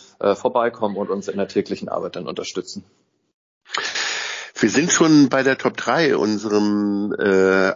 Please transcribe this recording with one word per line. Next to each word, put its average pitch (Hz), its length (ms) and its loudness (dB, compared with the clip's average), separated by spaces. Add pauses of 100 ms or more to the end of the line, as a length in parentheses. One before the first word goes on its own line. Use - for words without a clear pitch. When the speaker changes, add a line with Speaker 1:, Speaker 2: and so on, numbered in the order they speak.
(180)
Speaker 1:
äh, 101 160 2
vorbeikommen 117 640 -2
und 101 120 -6
uns 98 200 -6
in - 80 -6
der 98 100 -4
täglichen - 420 -4
Arbeit 87 280 -6
dann 90 100 -10
unterstützen. 92 580 -10 (1700)
Speaker 2:
Wir 113 100 2
sind 135 240 2
schon 151 360 6
bei 135 140 2
der 131 140 2
Top - 200 -2
drei, 139 400 0
unserem, 104 1000 0
äh, 95 580 4